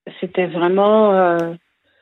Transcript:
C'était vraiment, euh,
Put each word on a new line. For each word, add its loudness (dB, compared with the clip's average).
C'était -4
vraiment, 2
euh, 0